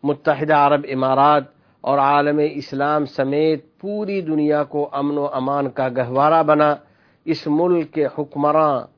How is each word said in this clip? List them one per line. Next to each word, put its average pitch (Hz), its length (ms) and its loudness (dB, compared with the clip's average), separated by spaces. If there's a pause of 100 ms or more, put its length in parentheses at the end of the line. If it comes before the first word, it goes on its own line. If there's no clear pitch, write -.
متحدہ 147 540 0
عرب 143 360 4
امارات 135 520 2 (400)
اور 135 140 0
عالم 143 420 2 (100)
اسلام 143 560 -4
سمیت 147 580 -2 (160)
پوری 202 400 -6
دنیا 151 440 0
کو 143 280 -6
امن 143 260 -4
و 143 140 -2
امان 139 380 -2
کا 131 260 -4
گہوارہ 135 460 2
بنا، 151 320 4 (520)
اس 160 200 -4
ملک 165 480 0
کے 156 120 0 (120)
حکمراں 147 640 0 (180)